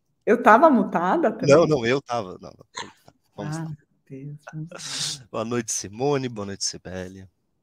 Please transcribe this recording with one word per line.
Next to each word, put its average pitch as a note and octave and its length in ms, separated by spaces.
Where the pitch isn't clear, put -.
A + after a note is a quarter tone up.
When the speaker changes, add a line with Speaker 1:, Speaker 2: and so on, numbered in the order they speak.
Speaker 1:
Eu A#3+ 160
tava B3+ 280
mutada G#3+ 640
também? D#3+ 200
Speaker 2:
Não, E3 140
não, C#3 180
eu C3 160
tava, G2 380
não, A#2+ 100
não, - 160
vamos D3+ 220
Speaker 1:
Ah, E3 60
Speaker 2:
lá. - 20
Speaker 1:
meu D#3 120
Deus, D3 300
vamos D#3 180
lá. - 580
Speaker 2:
Boa A2+ 140
noite, A#2 300
Simone, B2+ 560
boa G#2 160
noite, G2 180
Sibeli. F#2+ 640